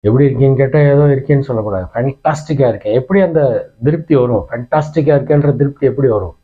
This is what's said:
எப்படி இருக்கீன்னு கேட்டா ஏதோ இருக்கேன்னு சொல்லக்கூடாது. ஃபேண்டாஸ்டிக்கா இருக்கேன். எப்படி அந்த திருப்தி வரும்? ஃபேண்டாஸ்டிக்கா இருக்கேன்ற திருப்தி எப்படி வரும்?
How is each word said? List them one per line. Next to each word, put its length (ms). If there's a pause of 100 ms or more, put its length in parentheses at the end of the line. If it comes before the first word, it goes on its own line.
எப்படி 220
இருக்கீன்னு 300
கேட்டா 260
ஏதோ 240
இருக்கேன்னு 420
சொல்லக்கூடாது. 380
ஃபேண்டாஸ்டிக்கா 800
இருக்கேன். 280
எப்படி 260
அந்த 200 (420)
திருப்தி 320
வரும்? 300
ஃபேண்டாஸ்டிக்கா 680
இருக்கேன்ற 420
திருப்தி 300
எப்படி 220
வரும்? 360